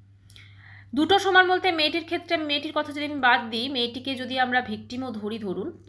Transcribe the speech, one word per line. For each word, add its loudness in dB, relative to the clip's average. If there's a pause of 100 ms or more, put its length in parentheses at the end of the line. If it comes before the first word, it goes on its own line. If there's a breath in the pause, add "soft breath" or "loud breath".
(960 loud breath)
দুটো 4
সমান 6
বলতে 2
মেয়েটির 0
ক্ষেত্রে, -2
মেয়েটির -4
কথা -2
যদি -4
আমি -6
বাদ 4
দিই, -4
মেয়েটিকে -4
যদি -4
আমরা 2
ভিকটিমও -8
ধরি, -6
ধরুন -6